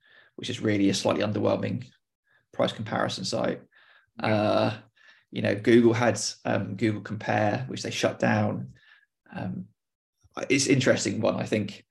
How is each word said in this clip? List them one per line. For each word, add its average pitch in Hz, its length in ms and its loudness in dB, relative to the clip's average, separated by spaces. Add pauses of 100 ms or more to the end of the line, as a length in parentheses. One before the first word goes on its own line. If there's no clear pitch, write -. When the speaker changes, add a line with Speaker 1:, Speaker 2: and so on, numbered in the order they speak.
(360)
Speaker 1:
which - 140 -8
is 110 120 -8
really 104 280 2
a 95 40 2
slightly 104 300 0
underwhelming 107 600 -2 (680)
price - 180 -2
comparison - 540 -4
site. 123 360 -4 (600)
Speaker 2:
Yeah. - 60 -2
Speaker 1:
Uh, 107 460 2 (580)
you 117 100 -6
know, 104 140 2
Google 117 380 6
had, 113 260 2 (260)
um, 107 300 -2
Google 107 260 -2
Compare, 110 640 -2
which - 160 -8
they 113 80 -6
shut - 280 -2
down. 107 540 0 (600)
Um, - 320 -8 (840)
it's 135 180 2
interesting 117 540 2
one. 98 140 2
I - 100 -4
think 107 460 -4